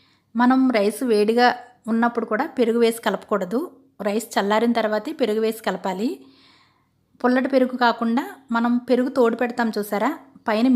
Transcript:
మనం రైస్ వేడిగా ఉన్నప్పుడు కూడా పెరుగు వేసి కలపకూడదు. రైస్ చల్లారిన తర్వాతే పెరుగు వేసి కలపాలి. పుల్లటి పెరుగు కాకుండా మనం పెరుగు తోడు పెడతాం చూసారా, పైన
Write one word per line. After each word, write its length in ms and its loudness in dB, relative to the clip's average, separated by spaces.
మనం 180 4
రైస్ 240 0
వేడిగా 360 4
ఉన్నప్పుడు 380 0
కూడా 140 -2
పెరుగు 260 2
వేసి 240 0
కలపకూడదు. 520 -2
రైస్ 260 -4
చల్లారిన 440 2
తర్వాతే 420 -4
పెరుగు 240 0
వేసి 220 -4
కలపాలి. 420 -4
పుల్లటి 340 2
పెరుగు 200 2
కాకుండా 380 0
మనం 160 0
పెరుగు 280 2
తోడు 240 2
పెడతాం 360 -2
చూసారా, 340 -2
పైన 260 2